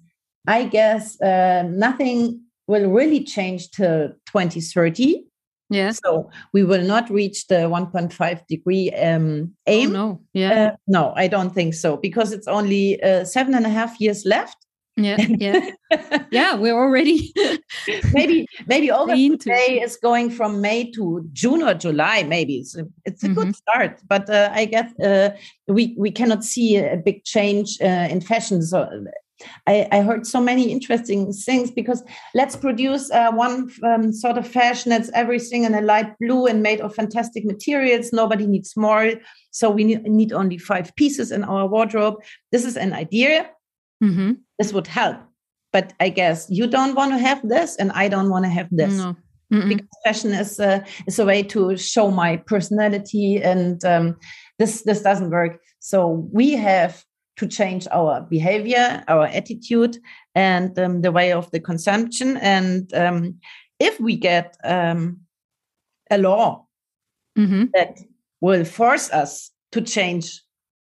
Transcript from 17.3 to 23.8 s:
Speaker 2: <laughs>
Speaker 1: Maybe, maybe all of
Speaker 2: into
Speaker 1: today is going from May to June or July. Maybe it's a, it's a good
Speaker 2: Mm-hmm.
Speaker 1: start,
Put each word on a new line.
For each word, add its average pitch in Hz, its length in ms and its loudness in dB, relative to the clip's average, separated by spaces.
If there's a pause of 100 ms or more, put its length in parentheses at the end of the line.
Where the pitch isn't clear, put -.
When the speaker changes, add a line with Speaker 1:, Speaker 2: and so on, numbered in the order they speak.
Speaker 2:
<laughs> - 380 -2
Speaker 1:
Maybe, 320 340 2 (200)
maybe 277 240 2
all 277 200 2
of 294 80 4
Speaker 2:
into 285 200 4
Speaker 1:
today 247 420 2
is 233 160 -6
going 240 340 2
from 208 300 -2
May 226 320 -2
to 175 400 -4
June 254 300 2
or 247 100 2
July. 170 500 0
Maybe 151 360 -2
it's - 180 -14
a, 165 80 -10 (220)
it's 196 180 -10
a 196 40 0
good 180 200 0
Speaker 2:
Mm-hmm. 202 40 -2
Speaker 1:
start, 220 540 -2